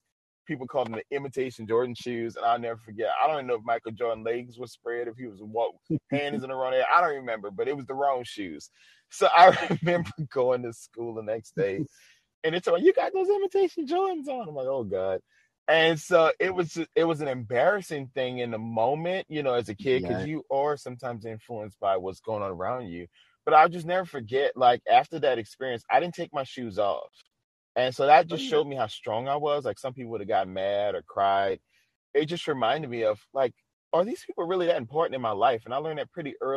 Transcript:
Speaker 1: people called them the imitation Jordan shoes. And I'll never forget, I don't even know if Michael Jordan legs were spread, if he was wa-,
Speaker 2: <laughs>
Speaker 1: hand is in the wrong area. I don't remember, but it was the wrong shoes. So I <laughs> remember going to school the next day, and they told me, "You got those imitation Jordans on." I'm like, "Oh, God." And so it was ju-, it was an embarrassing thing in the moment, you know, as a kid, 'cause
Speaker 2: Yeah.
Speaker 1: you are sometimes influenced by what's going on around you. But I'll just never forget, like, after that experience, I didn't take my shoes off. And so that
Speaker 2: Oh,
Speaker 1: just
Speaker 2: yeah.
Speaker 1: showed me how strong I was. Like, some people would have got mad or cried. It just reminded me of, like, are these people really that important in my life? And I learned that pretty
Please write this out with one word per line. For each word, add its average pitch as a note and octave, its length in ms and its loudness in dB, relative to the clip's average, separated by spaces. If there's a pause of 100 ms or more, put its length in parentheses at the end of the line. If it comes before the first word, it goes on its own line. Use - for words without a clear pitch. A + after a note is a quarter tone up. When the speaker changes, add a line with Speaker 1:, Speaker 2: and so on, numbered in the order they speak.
(480)
Speaker 1:
people C3 200 -8
called B2+ 220 -2
them A2+ 60 -8
the - 200 -8
imitation C3 520 -6
Jordan A#2 280 0
shoes. A#2 400 -6
And A2 100 -6
I'll A#2+ 140 2
never A#2 200 -6
forget, G#2+ 300 -6 (120)
I C#3 60 4
don't D#3 100 0
even C3 100 -6
know B2 80 0
if A2 80 -6
Michael A#2 300 -4
Jordan A2 300 -4
legs A#2+ 360 -6
were B2 80 -10
spread, A#2+ 400 -8
if A#2 100 -12
he B2+ 100 -12
was G2+ 140 -16
wa-, A2 300 -2 (180)
Speaker 2:
<laughs> - 220 -4
Speaker 1:
hand C#3+ 240 -2
is B2+ 80 -6
in C3 60 -10
the C3+ 60 -6
wrong C3 180 -2
area. C3 200 4
I F3 80 6
don't D#3+ 140 0
remember, A2 360 -6
but A2+ 160 -4
it C#3+ 100 -4
was C3+ 100 -12
the C3+ 80 -8
wrong C3+ 280 0
shoes. F2+ 460 -12 (420)
So F#3+ 240 2
I F3 200 12 (220)
<laughs> - 40 -6
remember E3+ 300 0 (180)
going B2+ 340 0
to A#2 100 -8
school A#2 420 -12
the A2 80 -8
next G#2+ 320 -8
day, G2 280 -2 (600)
and D#3+ 120 -2
they F3+ 40 0
told F3 200 0
me, B3+ 60 2
"You F#4+ 80 8
got - 200 0
those F#4+ 160 0
imitation G4 580 0
Jordans F4 400 -2
on." B3 200 -6
I'm D3+ 80 -10
like, C3 120 -4
"Oh, C3+ 160 -2
God." F#2+ 380 -2 (460)
And D#3+ 320 4
so E3 400 6
it F#3 160 0
was F3+ 180 -2
ju-, E3 220 -6
it D#3+ 80 4
was E3 180 0
an D3+ 60 -4
embarrassing C3+ 880 0
thing B2+ 240 -2
in A#2+ 120 -4
the A2+ 60 -6
moment, B2+ 720 -2
you D3+ 140 -4
know, C3 100 0
as A#2+ 160 -2
a G#2 60 -6
kid, B2+ 300 0
'cause A2 120 -2
Speaker 2:
Yeah. C3 80 -4
Speaker 1:
you D3+ 260 -6
are C#3+ 260 0
sometimes A#2+ 480 -10
influenced A2 540 -12
by G2 180 2
what's F#2 240 -6
going G#2+ 220 -6
on G2 80 -6
around G#2 360 -6
you. F2 200 -12 (380)
But D3+ 80 2
I'll D#3+ 160 8
just E3+ 160 -8
never F3+ 200 -2
forget, C3 520 -2
like, B2 320 6
after C#3 300 4
that C3+ 200 2
experience, A#2+ 500 -8
I B2+ 100 4
didn't E3+ 160 -4
take E3+ 180 -10
my C#3+ 100 -4
shoes A#2 360 -8
off. G2 320 0 (640)
And B2+ 200 0
so C#3 120 2
that E3 240 10
Speaker 2:
Oh, E3+ 40 -4
Speaker 1:
just D3+ 80 -4
Speaker 2:
yeah. - 20 -6
Speaker 1:
showed D3+ 220 2
me C#3 80 -6
how A#2+ 120 -2
strong A#2 400 -4
I C#3 100 0
was. D3 280 -2
Like, G#2 140 -4
some B2+ 140 -8
people B2 180 -12
would G#2+ 100 -6
have G2 60 -10
got G2 200 2
mad G2 480 -2
or E2+ 80 -6
cried. G2 580 0 (520)
It D3+ 140 2
just E3+ 200 -6
reminded C3+ 420 0
me A#2 140 -4
of, G#2+ 300 -2
like, C3+ 220 0 (380)
are F3 120 4
these C4 200 -10
people F#3+ 200 -6
really F3+ 220 0
that E3+ 100 2
important C3+ 380 -2
in C3 60 -4
my A2+ 100 0
life? A2+ 340 2
And A#2 80 -8
I C3 60 -2
learned D#3 200 -6
that B2 120 -8
pretty D3 240 -10 (220)